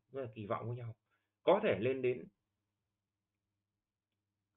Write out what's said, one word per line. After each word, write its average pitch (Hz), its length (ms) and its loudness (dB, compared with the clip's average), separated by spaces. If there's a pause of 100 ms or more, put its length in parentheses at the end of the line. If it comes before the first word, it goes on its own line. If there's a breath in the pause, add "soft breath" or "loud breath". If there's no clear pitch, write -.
(100)
chúng 131 160 -8
ta 117 80 -12
kỳ 107 120 -10
vọng 110 200 -4
với 120 100 -6
nhau, 117 180 -10 (480)
có 190 200 6
thể 127 160 2
lên 131 240 0
đến 123 260 0 (2250)